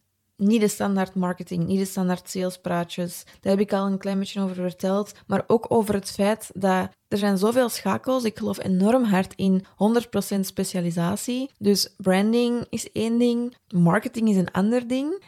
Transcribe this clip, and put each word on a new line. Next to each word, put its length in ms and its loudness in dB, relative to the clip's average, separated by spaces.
niet 240 4
de 60 4
standaard 480 -2
marketing, 520 -4
niet 120 0
de 60 0
standaard 440 -2
salespraatjes. 960 -6
Daar 100 0
heb 100 2
ik 120 0
al 120 0
een 120 -2
klein 220 -4
beetje 220 -6
over 140 -4
verteld. 560 -2
Maar 200 0
ook 220 2
over 240 2
het 180 -4
feit 420 -2
dat 360 0
er 100 -2
zijn 200 2
zoveel 320 2
schakels. 540 -2
Ik 140 -4
geloof 260 -6
enorm 400 4
hard 320 2
in 300 2
honderd 340 2
procent 360 -2
specialisatie. 1120 -4
Dus 400 0
branding 720 2
is 220 -8
één 280 0
ding, 360 0
marketing 640 2
is 60 4
een 160 2
ander 360 0
ding. 400 -4